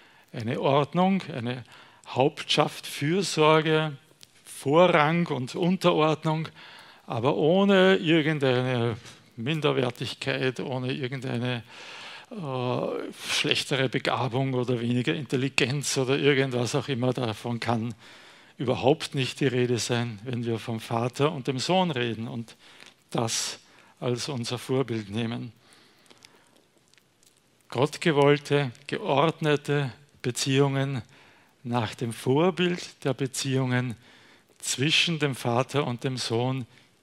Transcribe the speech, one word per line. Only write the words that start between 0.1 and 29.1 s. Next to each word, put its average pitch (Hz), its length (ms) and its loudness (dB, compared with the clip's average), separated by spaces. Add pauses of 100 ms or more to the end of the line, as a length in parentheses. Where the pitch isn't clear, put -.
Eine 120 280 -6
Ordnung, 170 720 2
eine 123 320 -6 (460)
Hauptschaft, - 800 0
Fürsorge, 156 1120 2 (460)
Vorrang 165 800 4
und 131 280 -4
Unterordnung, 160 920 2 (580)
aber 123 300 0
ohne 190 600 6
irgendeine 135 1000 2 (400)
Minderwertigkeit, 135 1200 -2
ohne 127 320 -4
irgendeine, 127 720 -6 (680)
äh, 131 800 -4 (180)
schlechtere - 600 0
Begabung 127 640 -2
oder 123 260 0
weniger 120 340 0
Intelligenz 139 840 -2
oder 135 200 0
irgendwas 131 560 2
auch 135 140 -2
immer. 127 240 0
Davon 120 480 -4
kann 117 340 -2 (640)
überhaupt 131 580 0
nicht 131 260 -4
die 143 80 2
Rede 123 300 2
sein, 117 460 -2
wenn 123 220 -4
wir 117 120 -2
vom 110 220 -6
Vater 123 500 0
und 143 160 -8
dem 131 120 -2
Sohn 180 320 2
reden 120 360 -4
und 117 300 -10 (580)
das - 460 -2 (400)
als 123 280 -2
unser 120 300 -6
Vorbild 117 500 -2
nehmen. 117 440 -6 (2250)
Gottgewollte, 143 1040 2 (140)
geordnete 147 1080 0 (300)